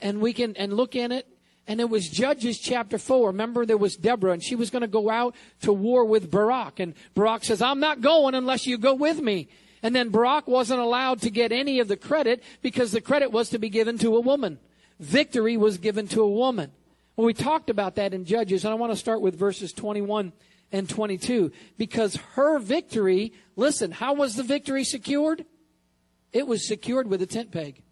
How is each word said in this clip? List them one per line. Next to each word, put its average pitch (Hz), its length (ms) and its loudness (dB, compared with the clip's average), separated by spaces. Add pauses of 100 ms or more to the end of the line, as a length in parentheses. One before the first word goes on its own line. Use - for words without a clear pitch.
and 202 200 -4
we 226 120 2
can, 233 220 -4
and 202 180 -4
look 247 220 -2
in 240 160 -2
it. 254 160 -6 (400)
And 220 140 -4
it 240 100 0
was 202 180 0
Judges 233 520 -2
chapter 240 360 -4
four. 247 340 2
Remember, 226 360 -2
there 220 100 4
was 202 200 0
Deborah, 190 340 2
and 170 100 0
she 202 140 -6
was 226 160 -2
gonna 240 160 -2
go 214 240 0
out 240 240 0 (280)
to 214 100 4
war 233 320 4
with 214 260 2
Barak. 214 480 0
And 175 160 -6 (200)
Barak 214 280 2
says, 208 180 0
"I'm 269 200 2
not 302 200 0
going 269 360 6
unless 254 320 -2
you 247 100 -2
go 262 160 4
with 302 260 0
me." 208 280 -2 (340)
And 233 140 0
then 240 140 0
Barak 247 360 2
wasn't 254 320 2
allowed 247 440 0
to 233 80 -2
get 226 200 0
any 262 300 0
of 220 80 0
the 202 80 -2
credit 247 480 0 (180)
because 240 300 -2
the 220 80 0
credit 269 320 0
was 226 180 0
to 240 80 -4
be 214 100 -4
given 226 300 0
to 226 180 4
a 233 40 4
woman. 240 400 0 (400)
Victory 233 560 0
was 208 220 2
given 208 280 -4
to 220 160 0
a 208 80 4
woman. 214 400 0 (460)
Well, 226 100 2
we 233 80 2
talked 302 340 -2
about 202 280 -2
that 196 180 -2
in 185 100 -6
Judges, 190 400 0
and 208 60 0
I 220 60 -2
wanna 233 180 -2
start 220 260 -2
with 185 160 0
verses 190 360 -4
twenty-one 208 600 -4 (380)
and 196 180 -4
twenty-two, 208 640 -2 (260)
because 220 380 -2 (200)
her 285 260 2
victory, 208 720 0 (240)
listen, 233 340 0
how 254 240 -2
was 277 220 -2
the 262 80 -4
victory 269 400 -2
secured? 302 600 -2 (880)
It 269 140 0
was 233 180 -2
secured 233 440 -4
with 190 120 0
a 185 60 -4
tent 220 240 -8
peg. 147 420 -10